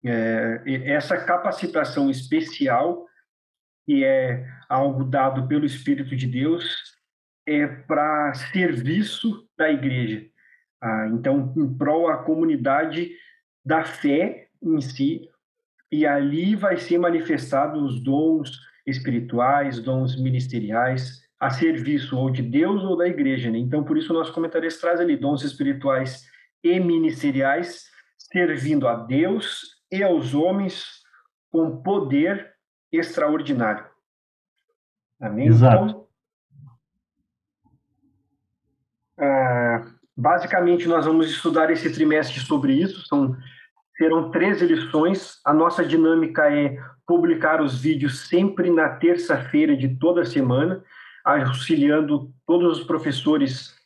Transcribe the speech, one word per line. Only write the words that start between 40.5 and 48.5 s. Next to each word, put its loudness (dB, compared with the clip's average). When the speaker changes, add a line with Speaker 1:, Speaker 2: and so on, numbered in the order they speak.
Speaker 1:
nós 2
vamos 4
estudar 0
esse 0
trimestre 2
sobre 0
isso. 0
São, 0
serão 2
três 2
lições. 0
A 2
nossa 4
dinâmica 4
é 0
publicar 2
os -2
vídeos -2
sempre 2